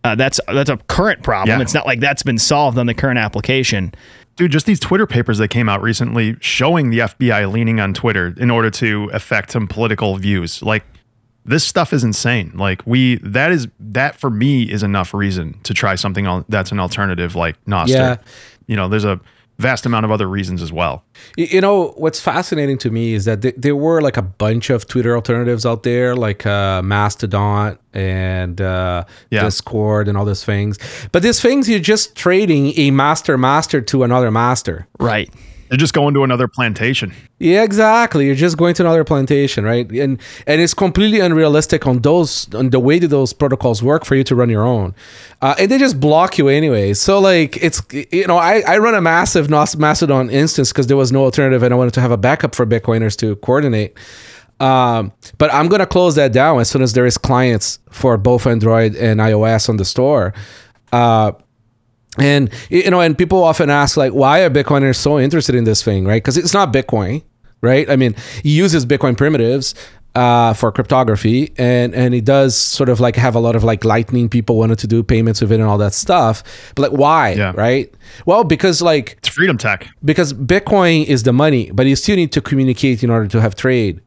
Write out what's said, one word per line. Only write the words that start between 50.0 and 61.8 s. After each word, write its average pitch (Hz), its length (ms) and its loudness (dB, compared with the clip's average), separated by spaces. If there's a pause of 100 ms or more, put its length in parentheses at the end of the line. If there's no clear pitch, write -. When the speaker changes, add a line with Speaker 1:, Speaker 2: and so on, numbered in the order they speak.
Speaker 3:
instance 139 420 0
'cause 131 140 0
there 139 100 2
was 131 160 2
no 135 120 2
alternative 131 380 2
and 123 120 2
I - 20 2
wanted 123 180 2
to 131 60 0
have 123 120 2
a 117 40 2
backup 123 380 0
for 123 100 0
Bitcoiners 113 540 0
to 107 180 -2
coordinate. 123 560 0 (680)
Um, 123 520 2 (240)
but 151 160 2
I'm 151 160 2
gonna 196 180 2
close 180 280 2
that 139 180 2
down 135 280 4
as 113 100 0
soon 135 100 0
as 117 140 0
there 127 100 4
is 120 140 0
clients 123 600 -2 (120)
for 123 260 0
both 120 300 0
Android 113 500 2
and 110 240 0
I 110 120 2
O 107 120 2
S 113 240 0
on 110 80 0
the 98 80 -2
store. 127 480 0 (600)
Uh, 113 400 2 (840)